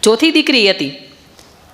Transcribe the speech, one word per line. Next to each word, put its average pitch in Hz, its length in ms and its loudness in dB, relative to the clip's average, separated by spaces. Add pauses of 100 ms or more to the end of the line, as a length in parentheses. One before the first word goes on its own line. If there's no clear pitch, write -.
ચોથી 226 280 2
દીકરી 285 380 2
હતી 156 200 -2 (840)